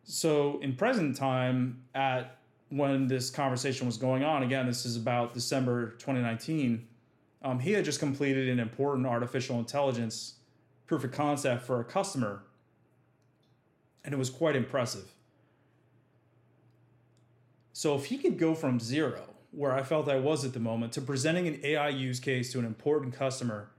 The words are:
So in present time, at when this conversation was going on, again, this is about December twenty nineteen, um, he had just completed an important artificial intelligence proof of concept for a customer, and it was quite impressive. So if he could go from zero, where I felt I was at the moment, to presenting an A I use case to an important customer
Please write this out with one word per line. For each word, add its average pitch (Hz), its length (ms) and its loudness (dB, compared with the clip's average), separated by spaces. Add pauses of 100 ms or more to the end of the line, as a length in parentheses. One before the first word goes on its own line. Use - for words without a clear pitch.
So 143 580 2
in 135 140 -2
present 180 400 2
time, 127 680 0 (100)
at 131 440 -2 (320)
when 139 380 2
this 127 220 0
conversation 131 560 0
was 113 120 -2
going 131 260 2
on, 151 180 2
again, 131 240 0
this 123 200 -2
is 120 100 -4
about 120 380 0
December 123 680 0
twenty 127 220 -2
nineteen, 117 680 0 (560)
um, 127 160 0
he 160 140 2
had 185 120 2
just 147 140 -2
completed 135 500 2
an 123 100 2
important 127 460 0
artificial 120 540 0
intelligence 117 760 -2 (500)
proof 147 200 0
of 127 60 -4
concept 139 520 0
for 123 160 0
a 117 60 -4
customer, 127 580 -2 (1600)
and 143 100 -6
it 143 40 -2
was 131 120 0
quite 151 280 2
impressive. 117 520 -2 (2500)
So 147 240 0
if 135 100 -2
he 262 120 -4
could 262 200 2
go 160 160 4
from 135 260 2
zero, 123 440 -2 (280)
where 143 220 0
I 135 100 0
felt 147 260 2
I 135 100 4
was 143 240 2
at 131 80 -2
the 127 80 -6
moment, 113 340 -2
to 143 80 -4
presenting 151 460 2
an 151 160 -4
A 151 140 2
I 147 120 2
use 131 300 -2
case 127 320 0
to 127 80 -2
an 117 60 0
important 131 480 0
customer 120 640 -4